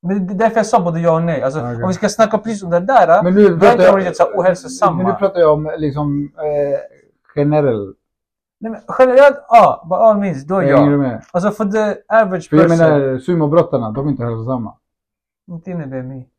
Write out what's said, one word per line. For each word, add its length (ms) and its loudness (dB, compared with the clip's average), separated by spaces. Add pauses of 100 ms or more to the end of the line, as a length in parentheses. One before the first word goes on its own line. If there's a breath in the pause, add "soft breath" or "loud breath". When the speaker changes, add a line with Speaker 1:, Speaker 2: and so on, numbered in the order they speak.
Speaker 1:
Men 260 -4
det 60 -10
är 40 -8
därför 200 0
jag 80 0
sa 180 0
både 160 -4
ja 160 0
och 80 -2
nej. 200 -2
Alltså, 160 -4
Speaker 2:
Okej. 240 -8
Speaker 1:
om 40 -2
vi 60 -2
ska 160 -4
snacka 280 0
precis 260 -8
om 60 -10
det 100 0
där, 440 4
Speaker 2:
Men 100 0
nu 140 4
Speaker 1:
då 80 4
är 40 -4
Speaker 2:
pratar 120 6
Speaker 1:
inte 120 2
Speaker 2:
jag, 100 6
Speaker 1:
de 40 2
riktigt 200 -4
så 60 2
här 80 -2 (100)
ohälsosamma. 560 -2
Speaker 2:
men 80 -4
nu 80 0
pratar 260 -2
jag 140 4
om, 240 -4
liksom, 600 -4
eh, 420 -4 (560)
generell. 580 -2 (640)
Speaker 1:
Nej, 120 -10
men 100 -14 (180)
generellt, 380 6 (120)
ja, 400 4
by 60 -2
all 220 4
means, 280 -6
då 140 -2
Speaker 2:
Hänger 260 2
du 60 2
Speaker 1:
ja. 60 0
Speaker 2:
med? 340 -4
Speaker 1:
Alltså, 200 -2
för 140 -4
the 420 -2
average 420 0
Speaker 2:
För 80 2
jag 120 4
Speaker 1:
person. 80 2
Speaker 2:
menar, 420 2
sumobrottarna, 720 -2
de 160 -6
är 40 -2
inte 120 -6
hälsosamma. 500 -6 (760)
Speaker 1:
Inte 200 -14
inne 120 -8
i 40 -12
B 100 -10
M 140 -12
I. 160 -16 (120)